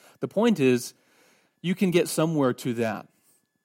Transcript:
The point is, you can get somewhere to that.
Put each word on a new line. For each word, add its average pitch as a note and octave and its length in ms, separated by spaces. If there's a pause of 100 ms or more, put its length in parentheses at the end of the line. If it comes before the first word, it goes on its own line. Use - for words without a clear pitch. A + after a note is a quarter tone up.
(200)
The C3 80
point G#3 320
is, B2 340 (680)
you F3+ 140
can F#3 160
get E3 160
somewhere D#3 460
to B2 220
that. A2+ 340 (560)